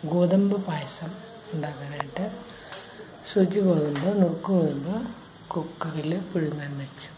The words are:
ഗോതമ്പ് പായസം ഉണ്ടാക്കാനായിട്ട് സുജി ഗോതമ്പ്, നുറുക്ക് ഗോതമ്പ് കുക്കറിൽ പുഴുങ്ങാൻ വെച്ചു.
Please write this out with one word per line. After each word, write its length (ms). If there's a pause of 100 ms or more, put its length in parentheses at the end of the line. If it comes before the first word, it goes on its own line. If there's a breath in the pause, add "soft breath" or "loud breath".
(120)
ഗോതമ്പ് 440 (100)
പായസം 480 (400)
ഉണ്ടാക്കാനായിട്ട് 720 (1040 loud breath)
സുജി 380
ഗോതമ്പ്, 420 (100)
നുറുക്ക് 380
ഗോതമ്പ് 360 (600)
കുക്കറിൽ 580 (200)
പുഴുങ്ങാൻ 500
വെച്ചു. 360